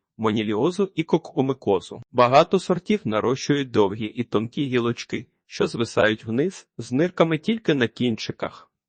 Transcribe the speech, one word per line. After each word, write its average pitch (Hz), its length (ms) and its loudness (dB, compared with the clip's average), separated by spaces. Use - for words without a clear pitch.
моніліозу 113 800 0
і 160 80 -2
кокомикозу. 123 1080 -2
Багато 131 480 4
сортів 196 440 -2
нарощують 123 680 0
довгі 107 340 2
і 113 180 -6
тонкі 117 420 -2
гілочки, 120 600 -4
що - 220 -2
звисають 113 580 -2
вниз, 131 420 -4
з 113 140 -12
нирками 165 460 0
тільки 220 360 -2
на 127 140 0
кінчиках. - 840 -6